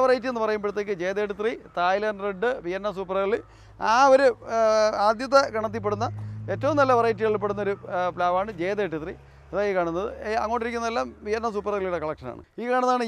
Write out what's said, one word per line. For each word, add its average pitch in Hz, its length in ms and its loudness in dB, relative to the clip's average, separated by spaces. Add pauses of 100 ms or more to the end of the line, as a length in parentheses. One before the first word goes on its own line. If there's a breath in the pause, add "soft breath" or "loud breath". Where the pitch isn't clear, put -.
വെറൈറ്റി 254 280 2
എന്ന് 233 120 -2
പറയുമ്പോഴത്തേക്ക് 208 580 -2
ജെ 185 160 0
തേർട്ടി 208 240 -2
ത്രീ, 233 100 0 (280)
തായ്ലാൻഡ് 196 480 0
റെഡ്, 202 220 -2 (160)
വിയന്ന 196 340 -4
സൂപ്പർ 190 240 -4
ഏർലി, 202 160 0 (520 loud breath)
ആ - 20 4 (200)
ഒരു, 269 120 6 (300)
ഏ, - 20 2 (500)
ആദ്യത്തെ 254 340 4 (120)
ഗണത്തിൽപ്പെടുന്ന 214 520 -2 (480 loud breath)
ഏറ്റവും 262 260 0
നല്ല 262 180 6
വെറൈറ്റികളിൽ 220 460 2
പെടുന്നൊരു, 202 300 -2 (220)
ഏ, 180 40 0 (160)
പ്ലാവാണ് 180 340 0 (120)
ജെ 185 80 0 (100)
തേർട്ടി 160 240 -2
ത്രീ. 185 100 -10 (380 loud breath)
അതായത് 202 180 0
ഈ - 80 0
കാണുന്നത്, 170 280 0 (200)
ഏ, 214 40 -4 (120)
അങ്ങോട്ടിരിക്കുന്നതെല്ലാം 233 640 -2 (200)
വിയന്ന 220 280 -2
സൂപ്പർ 202 220 -4
ഏർലിയുടെ 185 280 -2
കളക്ഷനാണ്. 123 380 -8 (180)
ഈ 226 100 -6
കാണുന്നതാണ് 247 380 2